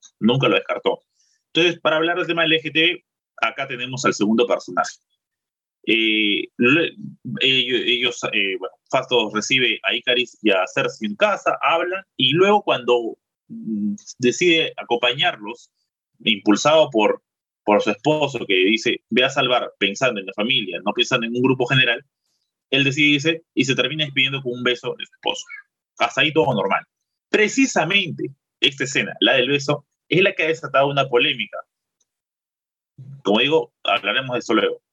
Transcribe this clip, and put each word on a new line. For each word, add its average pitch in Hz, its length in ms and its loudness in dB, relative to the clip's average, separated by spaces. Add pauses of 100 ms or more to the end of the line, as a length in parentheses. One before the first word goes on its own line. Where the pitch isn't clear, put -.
(200)
Nunca 123 280 2
lo 107 80 2
descartó. - 460 -2 (520)
Entonces, 170 280 2
para 156 160 2
hablar 170 200 0
del 170 100 -4
tema 170 160 0
del 156 100 2
L 160 80 2
G 156 100 -8
T 156 100 0
B, 170 240 0 (360)
acá 135 260 -4
tenemos 127 380 -6
al 104 80 2
segundo 113 340 2
personaje. 85 480 -4 (920)
Eh, 110 720 0
le-, 143 380 2 (480)
ello-, 131 440 2
ellos, 120 460 -2
eh, 98 260 0
bueno, 92 160 -8 (160)
Fastos 107 440 0
recibe 113 500 0
a 98 100 -2
Icaris 123 480 -2
y 107 100 4
a 92 120 4 (100)
Cersei 120 360 -2
en 104 60 -8
casa, 190 460 0
hablan, 180 440 0 (100)
y 131 180 0
luego 202 300 4
cuando, 123 540 0 (320)
mm, 104 460 -4 (240)
decide 160 580 2
acompañarlos, 120 920 -4 (520)
impulsado 113 680 4
por, 104 320 2 (440)
por 104 160 4
su - 80 -2
esposo, 143 580 -2
que 98 80 2
dice, 104 540 2
"Ve 123 160 2
a 135 40 2
salvar 127 480 -2
pensando 104 440 -2
en 92 60 -12
la 95 60 -12
familia, 107 520 -4
no 101 80 -2
pensando 120 340 -2
en 117 80 -6
un 123 60 -2
grupo 127 240 2
general", 123 400 0 (640)
él 135 160 0
decide 147 220 2
irse 147 360 0 (100)
y 131 120 0
se 131 100 0
termina 147 300 -2
despidiendo 135 360 -2
con 123 120 -6
un 123 100 -8
beso 123 340 -2
de - 80 -16
su - 80 -20
esposo. - 320 -8 (520)
Hasta 120 240 0
ahí 156 100 0
todo 147 220 2
normal. 95 300 -2 (460)
Precisamente 196 1000 0 (320)
esta - 240 0
escena, 127 340 -4
la 117 140 2
del 127 160 2
beso, 143 360 -2 (220)
es 170 140 2
la - 120 2
que - 100 -4
ha 156 40 0
desatado 143 400 0
una 139 220 0
polémica. 123 480 0 (1700)
Como 104 160 2
digo, 156 340 0 (100)
hablaremos 123 500 -2
de 117 60 -2
eso 113 140 -4
luego, 101 280 0 (120)